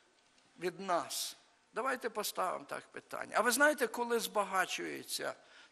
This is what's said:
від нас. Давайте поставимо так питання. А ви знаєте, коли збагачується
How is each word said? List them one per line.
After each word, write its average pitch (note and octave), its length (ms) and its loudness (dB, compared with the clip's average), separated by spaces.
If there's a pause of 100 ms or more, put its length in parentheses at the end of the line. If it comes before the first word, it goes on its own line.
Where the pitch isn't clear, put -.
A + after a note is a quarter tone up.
(580)
від E3+ 220 -4
нас. E3+ 560 0 (360)
Давайте A#3+ 380 -2
поставимо F#3 540 -2
так C3+ 280 -10
питання. - 440 -4
А F#3+ 40 6
ви A#3 100 6
знаєте, C4+ 360 4
коли A#3 340 0
збагачується F3 1120 -2 (380)